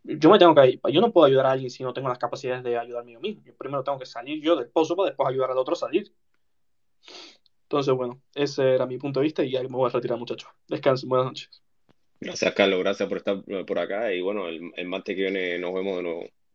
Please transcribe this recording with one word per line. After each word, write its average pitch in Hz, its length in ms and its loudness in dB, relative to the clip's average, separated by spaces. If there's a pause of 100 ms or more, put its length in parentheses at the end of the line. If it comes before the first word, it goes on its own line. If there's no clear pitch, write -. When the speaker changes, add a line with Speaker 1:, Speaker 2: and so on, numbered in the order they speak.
Speaker 1:
yo - 280 4
me 208 80 10
tengo 170 160 10
que, 131 260 8 (100)
yo 147 100 4
no 226 120 2
puedo 165 140 8
ayudar 135 200 4
a 131 60 2
alguien 131 180 -4
si - 140 -14
no 127 80 -6
tengo 135 160 -6
las 123 100 -4
capacidades 123 460 -6
de 120 140 -2
ayudarme 120 340 -10
yo 117 80 -20
mismo. 214 240 -10
Yo - 120 -20
primero 135 280 -8
tengo 139 140 -4
que 131 80 -14
salir 143 360 -12
yo 160 140 2
del 123 120 -6
pozo 160 280 0
para 185 140 0
después 139 180 -2
ayudar 131 220 -2
al 127 80 0
otro 135 160 -2
a - 20 -4
salir. 151 360 -4 (1500)
Entonces, 139 300 0
bueno, 127 260 -4 (140)
ese 139 400 2
era 127 120 2
mi 127 120 -8
punto 135 220 -4
de 143 40 2
vista 156 200 -2
y 131 80 -4
ya 127 100 -2
me 131 60 -6
voy 123 200 0
a 120 40 -2
retirar, 120 260 -2
muchachos. 117 320 -12 (160)
Descansen, 131 420 0
buenas 127 180 2
noches. - 360 -14 (580)
Speaker 2:
Gracias, - 340 -4
Carlos, 98 260 4
gracias 98 280 -2
por 95 100 -6
estar, 101 180 -4 (100)
eh, 92 180 -8
por 92 140 -4
acá 101 340 -4
y, 90 100 -2
bueno, 98 260 -4
el, 82 260 -10
el 90 140 -8
martes 95 260 -6
que 92 80 -2
viene 92 360 -2
nos 90 160 -4
vemos 95 220 -2
de 90 60 -6
nuevo. 85 220 -6 (300)